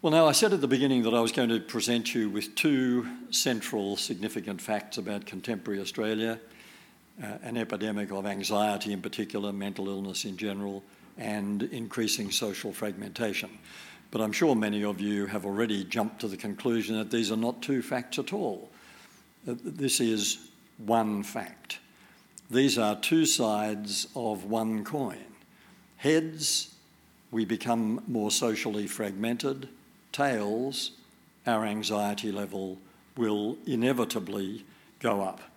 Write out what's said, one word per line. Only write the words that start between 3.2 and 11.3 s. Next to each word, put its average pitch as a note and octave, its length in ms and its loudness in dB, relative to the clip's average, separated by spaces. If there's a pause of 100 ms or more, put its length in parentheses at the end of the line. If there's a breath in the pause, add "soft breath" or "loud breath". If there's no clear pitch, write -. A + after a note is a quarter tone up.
central G#2 680 0
significant G2 640 -4
facts - 380 -4
about G2+ 260 -6
contemporary G2 560 -4
Australia, A2 580 -2 (840 loud breath)
uh, G#2+ 40 -10 (160)
an A#2 160 -4
epidemic G#2+ 540 -2
of G2 160 -4
anxiety G2+ 680 0
in F#2 80 -4
particular, G2+ 500 -4
mental G2 380 -4
illness G2 360 -4
in G2 120 -8
general, G2+ 460 -4 (340 loud breath)
and G#2 460 -2